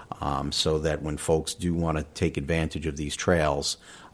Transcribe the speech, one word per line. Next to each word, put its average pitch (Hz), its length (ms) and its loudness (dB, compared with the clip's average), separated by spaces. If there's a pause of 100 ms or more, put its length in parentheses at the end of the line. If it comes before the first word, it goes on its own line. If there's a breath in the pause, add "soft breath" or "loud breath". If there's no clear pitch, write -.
(200 loud breath)
um, 71 320 -2
so 78 280 2
that 76 220 0
when 76 140 -2
folks - 380 0
do 87 200 0
wanna 80 300 0 (100)
take 82 220 0
advantage 78 500 0
of 73 100 -4
these 73 200 -4
trails, 76 600 2 (360 loud breath)